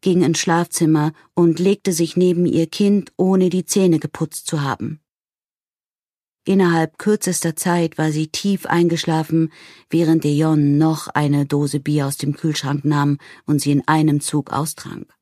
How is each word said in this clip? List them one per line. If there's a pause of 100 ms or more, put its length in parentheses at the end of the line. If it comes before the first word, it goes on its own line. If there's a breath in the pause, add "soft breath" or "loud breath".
ging
ins
Schlafzimmer (220 soft breath)
und
legte
sich
neben
ihr
Kind,
ohne
die
Zähne
geputzt
zu
haben. (1500)
Innerhalb
kürzester
Zeit
war
sie
tief
eingeschlafen, (380 loud breath)
während
Deon
noch
eine
Dose
Bier
aus
dem
Kühlschrank
nahm (280 loud breath)
und
sie
in
einem
Zug
austrank. (120)